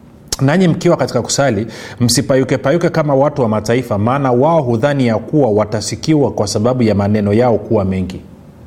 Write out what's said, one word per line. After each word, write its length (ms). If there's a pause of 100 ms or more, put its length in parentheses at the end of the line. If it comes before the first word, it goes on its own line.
(420)
"Nanyi 260
mkiwa 300
katika 240
kusali, 460 (320)
msipayuke 580
payuke 320
kama 260
watu 260
wa 80
mataifa, 480
maana 340
wao 300
hudhani 460
ya 100
kuwa 340
watasikiwa 800
kwa 160
sababu 360
ya 120
maneno 380
yao 240
kuwa 280
mengi." 360 (460)